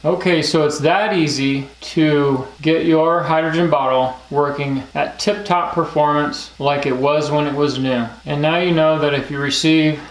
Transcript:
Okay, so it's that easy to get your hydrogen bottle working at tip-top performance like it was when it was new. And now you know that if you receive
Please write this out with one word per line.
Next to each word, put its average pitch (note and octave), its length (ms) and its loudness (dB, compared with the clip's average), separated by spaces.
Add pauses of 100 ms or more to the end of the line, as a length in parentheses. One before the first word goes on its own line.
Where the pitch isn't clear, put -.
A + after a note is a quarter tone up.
Okay, F3 380 2
so D#3 240 2
it's D3 140 -2
that G3 360 2
easy C#3 540 0 (120)
to C#3+ 680 2 (160)
get D#3+ 240 2
your E3 340 2
hydrogen D#3+ 480 0
bottle C3 460 0 (160)
working C#3 500 -2 (140)
at D3 240 -4
tip-top G3 540 -2
performance D3 840 -2
like C#3+ 280 0
it B2+ 100 0
was D3 320 0
when D3 160 0
it C#3 80 -4
was C#3+ 240 0
new. B2+ 300 -2 (180)
And D3 160 -4
now D#3+ 160 2
you F3+ 140 0
know D#3 260 2
that D3 160 0
if C3+ 160 -4
you C#3+ 80 -8
receive D3+ 720 0